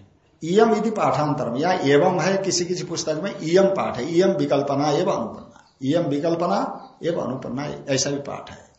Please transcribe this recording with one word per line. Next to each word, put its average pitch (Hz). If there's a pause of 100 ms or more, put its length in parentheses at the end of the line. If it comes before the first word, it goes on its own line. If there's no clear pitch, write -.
(440)
इयम 214
इति 208
पाठांतरम, 139
या 165
एवं 170
है 190
किसी 180
किसी 170
पुस्तक 151
में -
इयम 175
पाठ 113
है, 123
इयम 165
विकल्पना 143
एवं 170
अनुपन्ना, - (180)
इयम 151
विकल्पना 170 (140)
एवं -
अनुपन्ना, 135
ऐसा 135
भी 143
पाठ -
है, - (220)